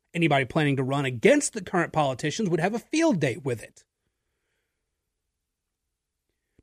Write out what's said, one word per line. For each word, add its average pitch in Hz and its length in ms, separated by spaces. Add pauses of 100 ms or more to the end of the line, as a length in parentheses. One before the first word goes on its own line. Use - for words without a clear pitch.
(120)
Anybody 147 320
planning 143 320
to 135 60
run 139 240
against 131 480
the 208 80
current 170 300
politicians 151 580
would 165 100
have 202 140
a 233 40
field 302 420
day 131 220
with 120 200
it. - 220 (2750)